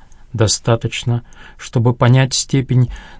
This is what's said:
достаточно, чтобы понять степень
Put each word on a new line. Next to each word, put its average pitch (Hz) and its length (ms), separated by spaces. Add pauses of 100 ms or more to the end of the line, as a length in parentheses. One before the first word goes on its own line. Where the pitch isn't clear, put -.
(320)
достаточно, 117 920 (340)
чтобы 123 380
понять 127 400
степень 127 560 (300)